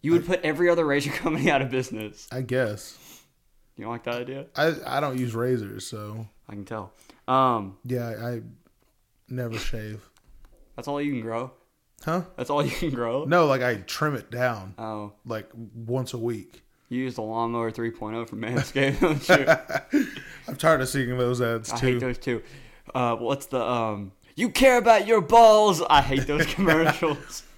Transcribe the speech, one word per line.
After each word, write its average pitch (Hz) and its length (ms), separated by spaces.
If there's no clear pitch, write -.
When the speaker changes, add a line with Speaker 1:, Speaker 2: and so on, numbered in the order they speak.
Speaker 1:
You 160 120
would 170 100
Speaker 2:
I 170 40
Speaker 1:
put 180 160
every 156 260
other 170 160
razor 143 260
<laughs> - 0
company 156 380
out 139 120
of 131 80
business. 110 600
Speaker 2:
I 127 100
guess. 117 560
Speaker 1:
You 107 80
don't 113 80
like 117 100
that 120 120
idea? 131 400
Speaker 2:
I, 160 180
I 135 140
don't 139 180
use 120 180
razors, 113 520
so. 107 400
Speaker 1:
I 107 40
can 101 120
tell. 104 280
Um, 123 580
Speaker 2:
Yeah, 123 220
I, 113 220
I 117 120
never 120 280
shave. 107 440
Speaker 1:
That's 127 120
all 143 140
you 147 100
can 123 100
grow? 117 300
Speaker 2:
Huh? 170 200
Speaker 1:
That's 127 140
all 143 160
you 135 60
can - 200
grow? 120 340
Speaker 2:
No, 170 200
like, 135 160
I 123 140
trim 143 400
it - 160
down. 113 460
Speaker 1:
Oh. 107 360
Speaker 2:
Like, 110 240
once 120 380
a 127 40
week. 113 460
Speaker 1:
You 123 140
use 127 120
the 117 60
lawnmower 117 500
three 117 200
point 110 260
oh 113 80
from 110 160
Manscaped, 135 580
<laughs> 160 880
don't - 60
you? 277 120
Speaker 2:
<laughs> - 220
I'm 139 100
tired 156 240
of 127 80
seeing 127 280
those 123 240
ads, 117 300
Speaker 1:
I 120 60
Speaker 2:
too. 131 100
Speaker 1:
hate 123 120
those, 123 180
too. 120 240
Uh, 120 220
what's 123 300
the, 127 160
um, 107 500
"You 240 140
care 254 280
about 220 300
your 220 140
balls"? 214 600
I 147 200
hate 131 260
those 151 180
Speaker 2:
<laughs> - 80
Speaker 1:
commercials. 160 880